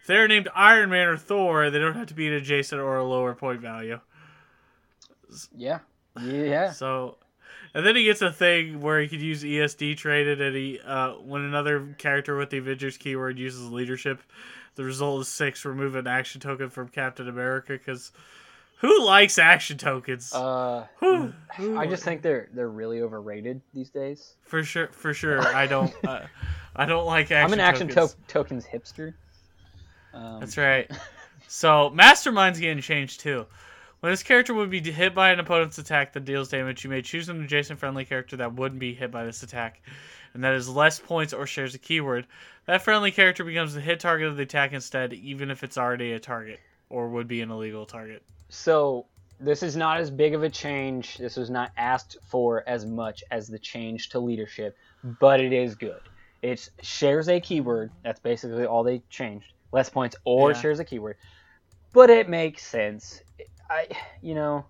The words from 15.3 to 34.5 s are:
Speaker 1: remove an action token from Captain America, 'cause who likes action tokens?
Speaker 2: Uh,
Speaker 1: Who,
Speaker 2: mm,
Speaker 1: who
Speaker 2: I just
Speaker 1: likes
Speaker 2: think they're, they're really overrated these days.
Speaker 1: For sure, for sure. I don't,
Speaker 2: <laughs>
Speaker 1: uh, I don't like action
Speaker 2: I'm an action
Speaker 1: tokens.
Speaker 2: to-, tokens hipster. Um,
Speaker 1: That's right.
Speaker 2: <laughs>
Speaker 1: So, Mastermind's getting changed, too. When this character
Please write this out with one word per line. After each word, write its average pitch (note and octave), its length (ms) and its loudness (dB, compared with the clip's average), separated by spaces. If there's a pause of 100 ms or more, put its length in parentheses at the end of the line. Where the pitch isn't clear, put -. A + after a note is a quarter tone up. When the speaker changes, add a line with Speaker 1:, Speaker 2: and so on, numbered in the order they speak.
Speaker 1:
remove C3+ 280 -6
an B2+ 120 -6
action B2+ 340 -4
token C3+ 300 -8
from B2+ 180 -12
Captain B2+ 400 -8
America, B2+ 500 -6
'cause C3 320 -12 (680)
who D4+ 260 6
likes G3 340 6
action E3 400 6
tokens? B2+ 540 -6
Speaker 2:
Uh, B2+ 540 -4 (140)
Speaker 1:
Who, F4+ 60 2 (200)
Speaker 2:
mm, - 60 -8 (240)
Speaker 1:
who G#3+ 220 -4
Speaker 2:
I D#3 60 -2
just F3 160 -2
Speaker 1:
likes - 40 -16
Speaker 2:
think E3 180 -4
they're, C#3+ 320 0
they're A#2+ 160 -6
really A2+ 320 -6
overrated A2 580 -8 (140)
these C3 160 -12
days. C#3+ 520 -10
Speaker 1:
For D#3+ 220 -4
sure, D#3+ 240 -6
for - 260 -6
sure. D3 260 -2 (140)
I C3+ 120 4
don't, C3+ 340 0
Speaker 2:
<laughs> - 80 -4
Speaker 1:
uh, B2+ 140 -6 (520)
I C#3+ 120 0
don't E3 200 0
like D#3+ 240 2
action D3+ 140 6
Speaker 2:
I'm F3 80 4
an G#3 80 2
action F3 280 4
Speaker 1:
tokens. D#3 260 4
Speaker 2:
to-, - 120 -20
tokens C3+ 400 -4
hipster. D#3 460 -12 (1000)
Um, A2+ 280 -16
Speaker 1:
That's G#2+ 160 -12
right. C3+ 400 2
Speaker 2:
<laughs> - 40 -16 (460)
Speaker 1:
So, D3+ 480 4
Mastermind's G3+ 640 8
getting D#3+ 220 -4
changed, C#3+ 400 -6
too. C3+ 240 -4 (560)
When E3+ 120 -2
this F#3+ 100 -2
character B3 320 2